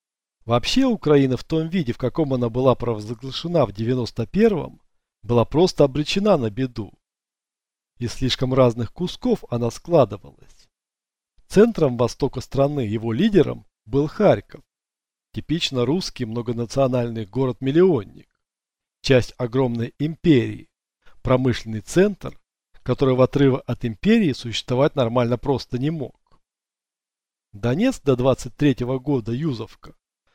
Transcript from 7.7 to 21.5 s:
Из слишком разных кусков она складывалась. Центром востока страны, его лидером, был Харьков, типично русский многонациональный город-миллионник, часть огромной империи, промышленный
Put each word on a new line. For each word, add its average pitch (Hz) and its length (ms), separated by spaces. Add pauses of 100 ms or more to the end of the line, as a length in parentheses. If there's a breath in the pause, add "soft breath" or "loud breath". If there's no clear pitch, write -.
Из 117 160
слишком 127 400
разных 120 380
кусков - 580
она 117 200
складывалась. - 1000 (760)
Центром 165 520
востока 123 420
страны, 143 400
его 110 320
лидером, 131 540 (180)
был 139 220
Харьков, 147 560 (720)
типично 131 500
русский 139 400
многонациональный 120 1000
город-миллионник, 135 1040 (720)
часть 127 340
огромной 120 600
империи, 135 720 (520 soft breath)
промышленный 120 580